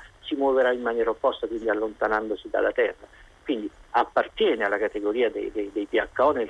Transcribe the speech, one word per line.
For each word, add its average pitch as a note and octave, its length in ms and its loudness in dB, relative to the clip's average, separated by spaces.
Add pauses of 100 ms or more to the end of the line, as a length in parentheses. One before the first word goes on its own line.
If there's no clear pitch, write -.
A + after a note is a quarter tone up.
(220)
si - 120 -8
muoverà C3 380 4
in B2 100 -2
maniera A#2 300 0
opposta, A#2 340 -2
quindi A2 240 -4
allontanandosi G#2+ 800 -2
dalla G#2 220 0
Terra. - 340 -2 (380)
Quindi G#2+ 260 -4 (220)
appartiene A#2 760 0
alla G2+ 140 0
categoria G#2+ 500 0
dei, G2+ 220 -6
dei, G#2 200 -6
dei G#2 140 -4
P - 80 -12
H A#2+ 280 -2
O, C#3+ 100 4
nel A#2 180 -2